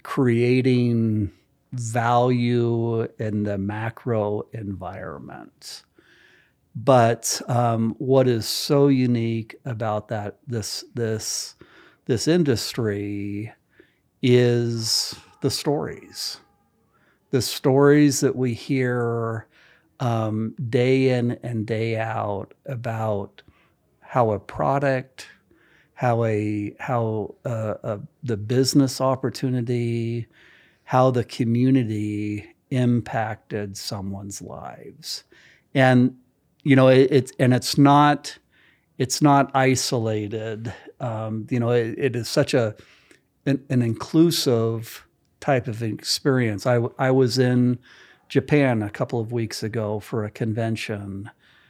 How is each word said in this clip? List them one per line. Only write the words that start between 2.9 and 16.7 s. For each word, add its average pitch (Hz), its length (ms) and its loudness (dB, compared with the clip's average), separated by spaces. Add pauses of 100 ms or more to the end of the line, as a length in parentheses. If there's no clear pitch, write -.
in 107 260 -2
the 101 120 -2
macro 107 960 -4
environment. 90 1300 -12 (920)
But, 117 720 4
um, 117 480 2
what 131 320 2
is 113 160 0
so 143 440 2
unique 117 760 0
about 110 440 -6
that, 104 280 -8 (100)
this, 117 460 -8
this, 110 640 -6 (500)
this 123 240 0
industry 104 1200 -2 (720)
is 120 920 2 (260)
the 135 100 0
stories. - 880 -6 (920)